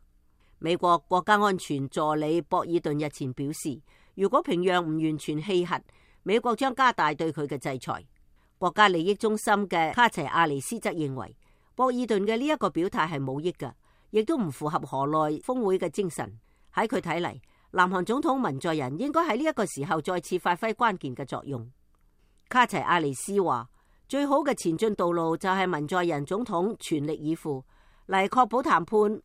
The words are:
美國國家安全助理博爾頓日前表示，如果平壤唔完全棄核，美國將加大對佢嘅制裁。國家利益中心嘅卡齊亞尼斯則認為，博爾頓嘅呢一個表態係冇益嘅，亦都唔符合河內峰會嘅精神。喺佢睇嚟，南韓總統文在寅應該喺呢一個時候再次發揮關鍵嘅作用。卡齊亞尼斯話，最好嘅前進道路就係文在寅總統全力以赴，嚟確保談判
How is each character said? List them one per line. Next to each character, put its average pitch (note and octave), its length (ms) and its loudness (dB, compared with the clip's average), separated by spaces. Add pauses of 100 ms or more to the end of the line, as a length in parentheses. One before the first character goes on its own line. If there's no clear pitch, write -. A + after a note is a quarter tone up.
(600)
美 E3 180 0
國 F3 220 4
國 F3+ 260 0
家 G#3 140 6
安 G3+ 180 2
全 C#3 320 -4
助 D3+ 260 0
理 D#3 260 0
博 F3+ 180 -2
爾 C#3 100 -2
頓 D#3 360 0
日 C#3+ 40 -4
前 C3 240 -8
表 C#3+ 180 -4
示， D#3 280 -8 (360)
如 F#3+ 140 2
果 C#4+ 120 4
平 F3+ 200 -2
壤 F3+ 200 2
唔 D#3 220 -2
完 D#3 140 0
全 D3+ 240 -6
棄 F3+ 240 0
核， E3+ 140 -4 (440)
美 G3+ 160 2
國 A#3 160 0
將 C4+ 180 0
加 B3+ 200 4
大 D3+ 200 2
對 D#3+ 180 -2
佢 D3 140 -4
嘅 C#3+ 120 -4
制 C3+ 200 -4
裁。 A#2 280 -8 (540)
國 F3+ 120 0
家 G#3+ 160 8
利 E3+ 180 2
益 G3+ 80 4
中 G#3+ 240 0
心 G#3+ 160 2 (160)
嘅 F3 240 0
卡 A#3+ 160 4
齊 D#3 180 -6
亞 E3 200 2
尼 C#3 120 -2
斯 A3+ 200 -8
則 G#3+ 100 -4
認 D3+ 240 -4
為， A2+ 240 -10 (380)
博 B3+ 100 2
爾 B3+ 80 2
頓 A3 320 0
嘅 A3 120 0
呢 C4+ 100 -2
一 D#4 80 2
個 G3 160 0
表 F3 180 0
態 E3 180 0
係 C#3+ 160 -4
冇 C3+ 160 -4
益 E3+ 120 -2
嘅， B2+ 200 -10 (380)
亦 G#3+ 140 2
都 D#4+ 120 0
唔 G3+ 140 0
符 D3+ 180 -6
合 D#3 120 -2
河 C#3 260 -4
內 D3+ 360 0
峰 B3+ 220 -2
會 F#3+ 140 2
嘅 F3+ 140 -2
精 F#3+ 180 -2
神。 A2 300 -10 (340)
喺 A3 140 0
佢 G#3+ 120 -2
睇 E3+ 220 -4
嚟， C3+ 180 -6 (320)
南 F3+ 160 4
韓 F#3 160 0
總 B3 160 -2
統 C4+ 220 0
文 C#3+ 180 -2
在 E3+ 140 -2
寅 C#3+ 260 -4
應 C#4+ 120 -4
該 D#4+ 100 2
喺 D4+ 140 0
呢 C4+ 80 -2
一 D#4 80 0
個 - 120 0
時 C#3+ 220 -6
候 D#3+ 160 -2
再 F3+ 180 -2
次 F3 200 -4
發 F3+ 160 0
揮 A3 180 -2
關 G#3+ 240 0
鍵 B2+ 180 -8
嘅 C#3+ 80 -8
作 - 220 -8
用。 B2 260 -8 (800)
卡 B3 160 4
齊 F#3 180 -2
亞 F3 160 4
尼 C#3+ 140 0
斯 G3 260 -2
話， B2+ 300 2 (380)
最 C#4+ 180 0
好 C#4 120 4
嘅 C#4 180 2
前 E3 200 -2
進 G#3+ 200 0
道 F3 160 0
路 E3 260 0
就 G3 100 -4
係 F#3 220 2
文 D3 180 -2
在 F3 160 0
寅 D3 220 0
總 G#3 180 -2
統 G3 360 -2
全 D3 260 -2
力 D#3 80 -2
以 D#3 220 -4
赴， C3+ 280 -6 (440)
嚟 F#3+ 200 2
確 B3+ 200 4
保 B3+ 160 0
談 F3+ 200 2
判 G#3+ 420 2